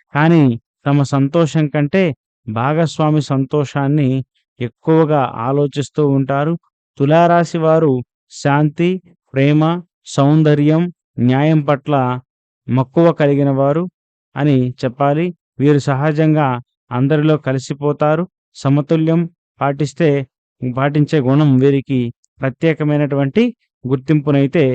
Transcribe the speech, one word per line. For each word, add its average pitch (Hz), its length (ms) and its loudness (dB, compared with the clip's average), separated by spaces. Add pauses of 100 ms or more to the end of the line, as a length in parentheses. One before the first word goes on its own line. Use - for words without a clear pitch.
(140)
కానీ 156 300 4 (400)
తమ 143 180 2
సంతోషం 143 640 0
కంటే 151 360 -2 (420)
భాగస్వామి 151 760 0
సంతోషాన్ని 139 840 -2 (520)
ఎక్కువగా 151 640 0 (160)
ఆలోచిస్తూ 139 680 -4
ఉంటారు. 139 440 -2 (460)
తులారాశి 170 600 2
వారు 160 340 2 (400)
శాంతి, 151 580 0 (440)
ప్రేమ, 147 280 2 (440)
సౌందర్యం, 151 760 2 (360)
న్యాయం 139 420 2
పట్ల 147 340 -2 (760)
మక్కువ 131 440 0
కలిగిన 143 380 0
వారు 139 320 0 (540)
అని 143 200 2 (140)
చెప్పాలి. 143 560 -2 (320)
వీరు 143 300 2
సహజంగా 151 580 0 (440)
అందరిలో 147 480 0
కలిసిపోతారు. 147 880 -2 (320)
సమతుల్యం 160 640 0 (400)
పాటిస్తే, 143 480 -2 (540)
పాటించే 139 580 -2
గుణం 143 360 2
వీరికి 135 440 0 (380)
ప్రత్యేకమైనటువంటి 147 1040 -2 (420)
గుర్తింపునైతే 139 800 0 (100)